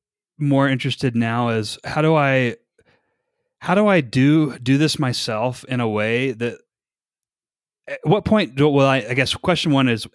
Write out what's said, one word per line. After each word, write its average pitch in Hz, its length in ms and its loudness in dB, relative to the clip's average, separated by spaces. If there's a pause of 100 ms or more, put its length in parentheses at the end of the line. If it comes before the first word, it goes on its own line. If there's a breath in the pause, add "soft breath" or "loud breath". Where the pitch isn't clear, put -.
(380)
more 139 320 2
interested 131 460 -4
now 117 340 -2
is 110 340 -4
how - 200 -4
do 160 120 4
I, 135 420 0 (1000)
how - 140 -2
do 208 140 4
I 185 140 4
do, 135 580 2
do 135 180 0
this 151 220 0
myself 123 640 -4
in 127 160 -6
a 120 100 0
way 117 440 -2
that, 113 260 -6 (1300)
at - 160 -10
what 202 220 0
point 208 300 2
do, 143 140 4
will 139 160 4
I, 135 120 2 (120)
I 127 60 -4
guess 127 180 0
question 170 380 -2
one 135 180 2
is, 113 260 -4